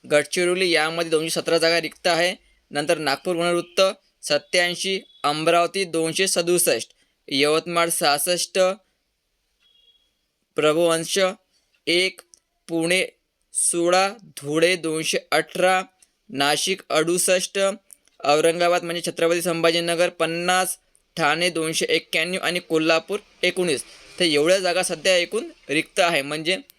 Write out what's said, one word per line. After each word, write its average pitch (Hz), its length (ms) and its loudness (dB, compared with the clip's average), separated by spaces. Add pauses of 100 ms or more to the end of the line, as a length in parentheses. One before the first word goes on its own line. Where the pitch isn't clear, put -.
(120)
गडचिरोली 180 580 0
यामध्ये 165 400 0
दोनशे 160 320 -2
सतरा - 160 0
जागा 165 240 2
रिक्त - 260 -6
आहे, 175 400 -2 (240)
नंतर 151 260 0
नागपूर 151 380 -2
वनवृत्त 170 460 -2 (400)
सत्याऐंशी, 175 800 -2 (240)
अमरावती 170 640 2
दोनशे 165 420 -2
सदुसष्ट, 170 640 0 (360)
यवतमाळ 160 640 0
सहासष्ट, 170 680 -2 (2000)
प्रभुवंश 165 640 0 (680)
एक, 175 340 0 (460)
पुणे 165 380 0 (480)
सोळा, 180 560 0 (140)
धुळे 160 520 0
दोनशे 160 420 -4 (140)
अठरा, 180 500 0 (480)
नाशिक 147 600 0
अडुसष्ट, 175 720 0 (640)
औरंगाबाद 165 600 2
म्हणजे 170 280 -6
छत्रपती 165 300 0
संभाजीनगर 170 680 0
पन्नास, 175 680 -2 (400)
ठाणे 165 320 0
दोनशे 160 400 -4
एक्क्याण्णव 170 520 -2
आणि 175 180 -2
कोल्हापूर 160 600 0 (240)
एकोणीस. 180 400 -2 (360)
तर 180 60 2
एवढ्या 160 340 4
जागा 180 240 -2
सध्या 180 340 0
एकूण 190 260 -2 (260)
रिक्त 151 300 -2
आहे, 175 220 2
म्हणजे 151 360 -4 (220)